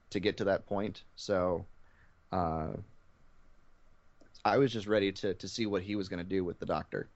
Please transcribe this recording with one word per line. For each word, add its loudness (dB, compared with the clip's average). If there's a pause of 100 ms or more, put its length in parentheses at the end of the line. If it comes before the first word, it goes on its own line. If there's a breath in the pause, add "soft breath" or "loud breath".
(120)
to -2
get 2
to 0
that 4
point. -2 (120)
So, 0 (640 soft breath)
uh, -2 (1700)
I 6
was 6
just -4
ready 4
to, -2
to -8
see -2
what 0
he -4
was -4
gonna -4
do 0
with -4
the -8
Doctor. -2